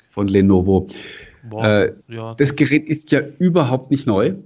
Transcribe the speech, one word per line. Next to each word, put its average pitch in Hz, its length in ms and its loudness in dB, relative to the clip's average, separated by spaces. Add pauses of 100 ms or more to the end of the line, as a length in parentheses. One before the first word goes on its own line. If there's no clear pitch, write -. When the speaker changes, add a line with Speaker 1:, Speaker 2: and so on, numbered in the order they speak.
Speaker 1:
von 101 200 -4
Lenovo. 95 600 2 (600)
Speaker 2:
Boah, 110 180 -6
Speaker 1:
Äh, 104 280 2 (140)
Speaker 2:
ja. 113 280 -12
Speaker 1:
das 139 200 0
Gerät 147 320 0
ist - 240 -6
ja 139 100 4 (160)
überhaupt 151 540 0
nicht 135 160 -2
neu. 113 260 0 (120)